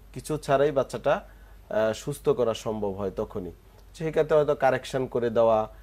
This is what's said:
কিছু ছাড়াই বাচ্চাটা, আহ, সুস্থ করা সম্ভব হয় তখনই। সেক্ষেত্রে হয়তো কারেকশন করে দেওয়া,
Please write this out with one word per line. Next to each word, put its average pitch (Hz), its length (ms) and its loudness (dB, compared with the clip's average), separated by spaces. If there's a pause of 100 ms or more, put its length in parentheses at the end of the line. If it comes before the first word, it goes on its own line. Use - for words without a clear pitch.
(140)
কিছু 147 240 -6
ছাড়াই 143 340 2
বাচ্চাটা, 135 500 0 (480)
আহ, 110 240 0
সুস্থ - 360 -6
করা 120 240 2
সম্ভব 107 380 -4
হয় 98 200 -4
তখনই। 87 400 -8 (420)
সেক্ষেত্রে 156 440 2
হয়তো 147 180 4
কারেকশন 131 520 0
করে 120 220 0
দেওয়া, 110 380 4 (160)